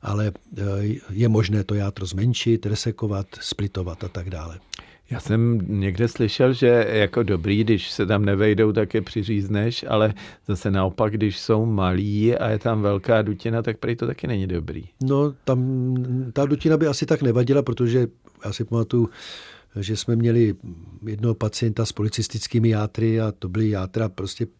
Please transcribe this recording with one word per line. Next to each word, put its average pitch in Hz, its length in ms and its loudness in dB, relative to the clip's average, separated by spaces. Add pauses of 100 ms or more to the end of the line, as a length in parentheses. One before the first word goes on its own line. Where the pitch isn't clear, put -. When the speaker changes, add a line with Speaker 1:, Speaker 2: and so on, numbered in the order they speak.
Speaker 1:
ale, 104 300 -2 (240)
eh, 98 60 -6 (480)
je 110 180 2
možné 107 360 2
to 104 100 -4
játro 98 320 -4
zmenšit, 110 600 0
resekovat, 104 600 -4 (140)
splitovat 92 640 -6
a 87 40 -8
tak 90 220 -8
dále. 82 280 -10 (520)
Speaker 2:
Já 120 100 -6
jsem 117 400 2 (200)
někde 98 280 0
slyšel, 127 440 2
že 120 360 6
jako 107 340 2
dobrý, 101 420 2
když 104 260 0
se 101 160 -2
tam 104 180 2
nevejdou, 104 480 4
tak 101 220 0
je 107 80 2
přiřízneš, 104 840 -2
ale 107 260 2 (320)
zase 101 240 -2
naopak, 95 420 0
když 104 260 0
jsou 110 280 2
malí 104 720 2
a 113 140 -2
je 107 80 0
tam 110 240 0
velká 101 400 2
dutina, 110 400 -2
tak 110 160 -4
prý - 180 -4
to 117 100 -4
taky - 200 -6
není 101 200 -2
dobrý. 78 380 -6 (180)
Speaker 1:
No, 139 320 2 (100)
tam 127 500 0 (380)
ta 139 140 0
dutina 151 300 2
by 156 100 2
asi 143 200 0
tak 156 160 2
nevadila, 127 400 4
protože 123 440 2 (380)
já 104 80 -6
si 117 120 -4
pamatuju, 113 440 2 (720)
že 101 160 -4
jsme 117 200 -2
měli 117 380 4 (520)
jednoho 110 280 0
pacienta 110 520 -2
s - 60 -8
policistickými 110 760 -2
játry 110 520 0
a 110 180 -2
to 95 100 -8
byly 107 220 0
játra 101 380 -2
prostě 95 380 -6 (140)